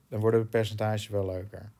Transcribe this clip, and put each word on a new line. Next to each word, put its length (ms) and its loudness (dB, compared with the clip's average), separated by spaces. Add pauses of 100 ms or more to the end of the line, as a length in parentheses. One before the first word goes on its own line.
dan 120 -4
worden 220 6
de 60 -2
percentages 600 -2
wel 180 -2
leuker. 540 -8